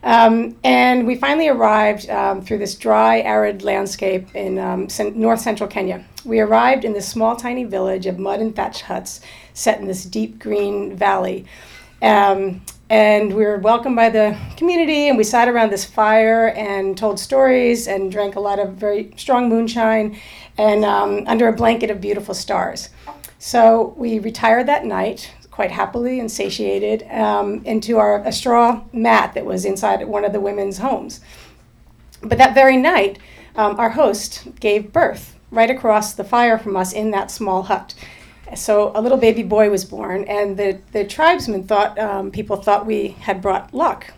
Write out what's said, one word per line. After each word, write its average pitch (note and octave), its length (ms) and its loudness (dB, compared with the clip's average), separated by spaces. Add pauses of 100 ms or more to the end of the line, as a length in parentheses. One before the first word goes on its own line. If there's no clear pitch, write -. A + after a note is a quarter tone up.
Um, A#3 600 4
and B3 420 4
we B3 80 0
finally C#4+ 340 0
arrived, G#3+ 640 2
um, G3 320 -2
through G#3 160 -6
this G3+ 160 -6
dry, A3 460 2
arid G#3+ 420 -2
landscape G3 720 -4
in, F#3+ 240 -6
um, F#3+ 320 -6
cen-, G#3+ 300 -6
north A3+ 200 2
central G#3+ 300 -6
Kenya. F#3 340 -6 (200)
We A3+ 160 0
arrived A#3 440 2
in A3+ 100 -4
this G3+ 140 -6
small, A3+ 280 0
tiny B3 280 -6
village F#3+ 440 -4
of F3+ 100 -6
mud G3 220 -4
and A3 160 -4
thatched - 260 -6
huts - 400 -10 (320)
set G#3+ 260 -2
in G3+ 60 -10
this F#3 180 -6
deep A3 360 -6
green G3+ 560 -4
valley. F#3+ 500 -2 (560)
Um, G3 600 2 (260)
and G#3+ 460 4
we G#3+ 80 2
were G#3 140 0
welcomed A#3 380 2
by A3+ 140 4
the G#3+ 280 2 (200)
community, D#4 520 2
and C4 80 4
we A3 60 4
sat A#3+ 240 2
around A#3 240 2
this G3 140 -4
fire A3 640 4
and G3 460 -4
told G3+ 240 -2
stories B3+ 680 2
and F#3+ 240 -4
drank G3+ 240 -4
a G3+ 40 -6
lot G3+ 200 -4
of F#3+ 140 -4
very G#3 420 -4
strong B3 340 0
moonshine A3 720 0 (380)
and, G#3+ 280 2
um, G3+ 400 -2
under A#3 220 2
a A3+ 60 2
blanket A3+ 360 0
of G#3 100 -6
beautiful G3+ 360 -6
stars. - 540 -6 (500)
So A3+ 580 4
we A#3 220 -4
retired A3+ 480 0
that C#4+ 180 0
night, F#3+ 480 -6 (160)
quite F#3 220 -4
happily A#3+ 480 -2
and A3+ 120 -6
satiated, G3+ 800 -2
um, G#3 560 -2
into A3 320 -2
our, G#3 260 2
a A#3+ 80 -2
straw A#3+ 520 2 (100)
mat A3+ 400 2
that - 120 -6
was F#3 200 -4
inside G3 420 -2
one G#3 160 -2
of G3+ 80 0
the G#3 80 -2
women's G3 380 -4
homes. A#3+ 440 -6 (1000)
But A3 160 -2
that A#3 160 6
very C4 240 8
night, B3+ 400 2 (380)
um, G#3 240 0
our - 100 2
host A3 580 -2 (120)
gave G#3 340 -2
birth - 420 -2 (140)
right A3+ 220 2
across G#3+ 420 0
the G3 100 -8
fire A#3 360 2
from G#3 180 -4
us F#3 160 -2
in G#3+ 180 -2
that G3+ 200 -4
small F#3+ 320 -4
hut. - 320 -4 (600)
So G#3 400 2
a G#3+ 60 -2
little B3 160 2
baby A3+ 260 2
boy G#3 260 2
was F#3+ 140 -2
born, G3 420 -8
and G3+ 300 -2
the, G3 240 -4 (120)
the G#3 120 -2
tribesmen A#3 640 0
thought, G#3 320 0
um, G3 320 -4
people G3+ 240 -6
thought G3+ 300 0
we G#3+ 240 -4 (100)
had G3 220 -6
brought F#3+ 320 -4
luck. - 440 -4